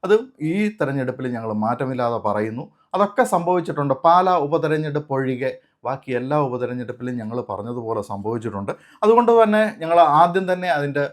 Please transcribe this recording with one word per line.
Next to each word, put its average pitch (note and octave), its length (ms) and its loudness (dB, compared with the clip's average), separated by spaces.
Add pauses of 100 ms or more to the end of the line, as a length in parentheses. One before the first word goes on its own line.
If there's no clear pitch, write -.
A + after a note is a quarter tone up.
അത് F#3+ 120 4 (360)
ഈ - 20 0 (260)
തെരഞ്ഞെടുപ്പിൽ C3 560 -4
ഞങ്ങൾ A2+ 160 -6 (120)
മാറ്റമില്ലാതെ B2 640 -2
പറയുന്നു. A2 380 -4 (300)
അതൊക്കെ G3+ 280 0 (100)
സംഭവിച്ചിട്ടുണ്ട്. E3+ 600 0 (120)
പാലാ F3+ 300 6 (120)
ഉപതെരഞ്ഞെടുപ്പ് D3+ 720 -2
ഒഴികെ C3 340 -2 (360)
ബാക്കി C3 320 -8
എല്ലാ C3+ 180 -2 (100)
ഉപതെരഞ്ഞെടുപ്പിലും B2 760 -8
ഞങ്ങൾ A2 160 -8 (120)
പറഞ്ഞതുപോലെ A2+ 520 -6 (100)
സംഭവിച്ചിട്ടുണ്ട്. G#2 600 -6 (320)
അതുകൊണ്ട് A#3 280 6 (100)
തന്നെ G#3+ 220 4 (180)
ഞങ്ങൾ E3 180 4 (220)
ആദ്യം F3+ 300 2
തന്നെ F3+ 260 -4
അതിൻ്റെ C#3+ 360 -2